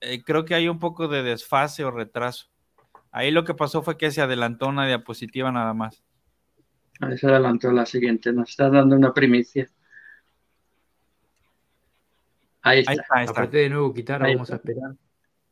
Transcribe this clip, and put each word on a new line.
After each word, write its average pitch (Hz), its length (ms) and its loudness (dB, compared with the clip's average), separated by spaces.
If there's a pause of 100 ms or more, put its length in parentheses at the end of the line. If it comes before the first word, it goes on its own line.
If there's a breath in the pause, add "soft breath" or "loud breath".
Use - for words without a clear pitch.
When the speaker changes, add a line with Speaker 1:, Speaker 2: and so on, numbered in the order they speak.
Speaker 1:
eh, 123 220 -10
creo 160 220 -2
que 165 100 -2
hay 170 140 2
un 170 100 -6
poco 165 280 -4
de 143 160 -4
desfase 139 600 -2
o 131 80 -4
retraso. 120 560 -8 (640)
Ahí 135 200 -2
lo 165 120 2
que 170 120 -4
pasó 151 260 -2
fue 156 160 -6
que 156 140 -2
se 147 100 -2
adelantó 123 460 -2
una 139 200 -2
diapositiva 127 640 -4
nada 117 220 -2
más. 110 300 -8 (960)
Speaker 2:
Ahí 127 160 -4
se - 100 -4
adelantó 127 440 4
la 120 160 2
siguiente. 120 440 -2
Nos 120 200 -2
está 139 180 2
dando 135 260 6
una 135 180 6
primicia. 123 540 2 (3000 soft breath)
Ahí 131 180 6
Speaker 1:
Ahí - 20 -
Speaker 2:
está. 131 120 0
Speaker 1:
está, 147 120 -4 (120)
ahí 123 80 2
está. 117 160 -4
Speaker 3:
Apreté 117 180 -2
de 143 100 4
nuevo 143 240 0
quitar, 135 300 -6
Speaker 2:
Ahí 135 120 2
Speaker 3:
vamos 123 160 -6
a 123 60 -6
Speaker 2:
está. - 120 -10
Speaker 3:
esperar. 131 220 -8 (600)